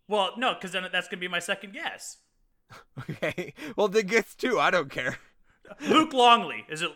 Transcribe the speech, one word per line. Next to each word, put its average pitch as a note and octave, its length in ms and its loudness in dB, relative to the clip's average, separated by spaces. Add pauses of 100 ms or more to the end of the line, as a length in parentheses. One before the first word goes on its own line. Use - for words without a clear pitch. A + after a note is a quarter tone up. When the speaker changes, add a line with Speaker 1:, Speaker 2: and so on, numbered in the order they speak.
Speaker 1:
well, F#3+ 280 0
no, F3 180 0
'cause F3 180 -10
then F#3 180 -4
that's F3+ 160 -2
gonna F#3 140 -10
be F3+ 80 -4
my F3 100 -4
second G3 340 -6
guess. - 440 -12 (520)
Speaker 2:
<laughs> - 60 -20 (340)
Okay. D#3 440 -8 (220)
Well, G#3 120 2
then G3+ 200 0
guess A3 280 0
two. - 240 0
I D3+ 100 4
don't E3 220 0
care. B2+ 260 -6 (720)
Speaker 1:
Luke D#4 260 4
Longley. G#3+ 560 6
Is D#3 140 -6
it E3 120 -4